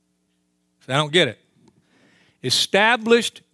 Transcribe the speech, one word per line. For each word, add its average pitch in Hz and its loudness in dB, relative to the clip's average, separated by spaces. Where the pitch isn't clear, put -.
I 127 -8
don't 147 -2
get 165 2
it. 104 -10
Established 220 0